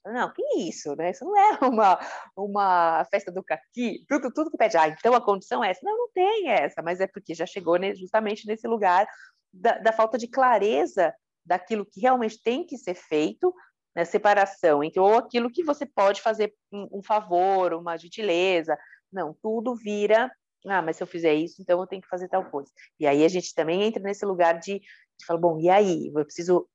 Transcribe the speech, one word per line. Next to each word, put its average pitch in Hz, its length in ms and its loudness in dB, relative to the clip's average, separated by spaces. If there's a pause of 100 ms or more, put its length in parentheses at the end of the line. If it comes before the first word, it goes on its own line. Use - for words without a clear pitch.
Não, 226 280 -4
que 381 100 -8 (160)
isso, 165 380 -8
né? 170 140 -4
Isso - 140 -12
não 392 120 -2
é 403 220 4
<laughs> 269 140 2
uma, 202 260 4 (380)
uma 185 760 0
festa 196 220 -4
do 175 120 -8
caqui. - 640 -6
Tudo, 269 240 -2
tudo 311 180 -4
que - 60 -8
pede, 220 200 2
"Ah, 160 120 4
então 226 260 2
a 233 100 2
condição 208 380 -2
é 202 80 0
essa". - 140 -6
Não, 427 120 -2
não 480 160 -4
tem 381 380 0
essa, 165 320 0
mas 175 180 -4
é 190 60 0
porque 190 280 -14
já 160 120 -6
chegou, 175 320 -2
né, 196 160 -4
justamente 214 520 -4
nesse 220 200 -8
lugar 202 400 2 (460)
da, 220 260 0
da 220 140 0
falta 220 260 0
de 233 100 -8
clareza 240 840 2 (300)
daquilo 190 420 -4
que - 140 -20
realmente 233 420 0
tem 262 220 -2
que 285 120 -12
ser 180 180 -8
feito, 185 580 -2 (440)
né, 165 80 0
separação 185 800 2
entre 160 160 -2
ou 202 160 6
aquilo 240 340 0
que 339 140 -4
você 294 220 -4
pode 196 340 0
fazer 214 340 -2 (160)
um, 202 280 -12
um 196 40 -12
favor, 185 680 2
uma 170 240 -6
gentileza. 175 800 -2 (360)
Não, 170 300 -8
tudo 226 320 -4
vira, 214 560 0 (360)
"Ah, 190 160 0
mas 160 140 -4
se - 60 -10
eu 180 40 -6
fizer 165 280 0
isso, 170 280 -4
então 180 180 0
eu 185 60 -8
tenho 190 160 -12
que - 60 -20
fazer 180 200 -8
tal 190 220 -2
coisa". 143 200 -10 (300)
E 151 60 0
aí 143 180 6
a 165 40 6
gente 185 260 -4
também 165 280 0
entra 214 200 -2
nesse 196 240 -6
lugar 170 340 2
de, 196 200 -8
de - 460 -20
falar, 170 140 -4
"Bom, 170 180 2
e 170 120 2
aí? 175 440 2
Eu 151 100 0
preciso 175 500 0